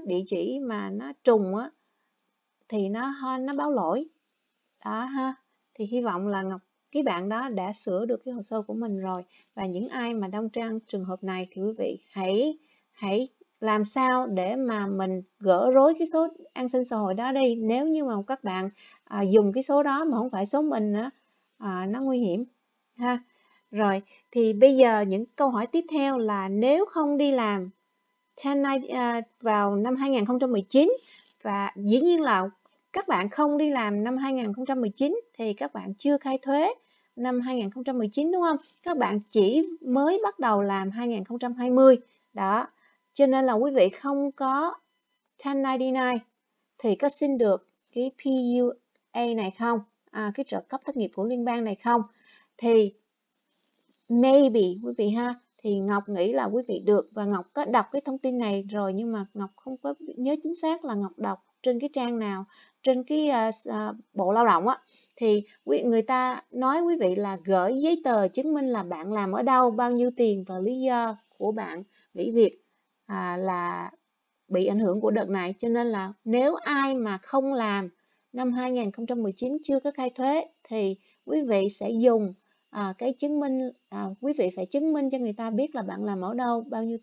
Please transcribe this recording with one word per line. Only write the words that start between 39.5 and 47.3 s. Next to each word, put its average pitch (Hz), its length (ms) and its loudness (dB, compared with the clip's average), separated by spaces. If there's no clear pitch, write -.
mới 285 420 2
bắt 403 160 -2
đầu 220 220 2
làm 196 300 -2
hai 233 160 -6
nghìn 214 180 -4
không 240 140 -10
trăm 247 140 -4
hai 247 160 -2
mươi. 262 280 10
Đó. 202 340 0
Cho 277 120 6
nên 262 200 6
là 254 80 4
quý 247 180 2
vị 208 180 6
không 277 420 -4
có 277 420 0
ten 277 200 -2
ninety-nine 254 540 0
thì 214 180 0
có 285 140 0
xin 277 280 -2